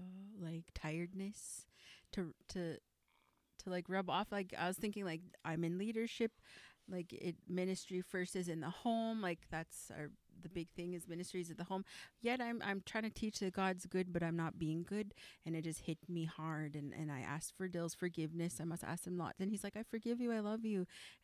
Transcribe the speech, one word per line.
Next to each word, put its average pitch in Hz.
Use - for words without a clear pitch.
like, 165
tiredness 180
to, 170
to, 170
to, 185
like, 180
rub 185
off." 185
Like, 196
I 175
was 185
thinking, 202
like, 165
I'm 165
in 175
leadership, 226
like, 180
it, -
ministry 185
first 180
is 175
in 165
the 143
home. 226
Like, 175
that's -
our, 147
the 170
big 170
thing 175
is 170
ministry 175
is 170
at 143
the 175
home. 190
Yet 240
I'm, 233
I'm 196
trying 220
to 220
teach -
that 185
God's 190
good, 185
but 170
I'm 170
not 165
being 160
good. 208
And 160
it 160
just 160
hit 160
me 170
hard. 156
And, 147
and 151
I 131
asked 143
for 185
Dill's 170
forgiveness. 170
I 151
must 170
ask 170
him 180
lots. 170
And 190
he's 202
like, 202
"I 220
forgive 233
you. 240
I 220
love 220
you." 190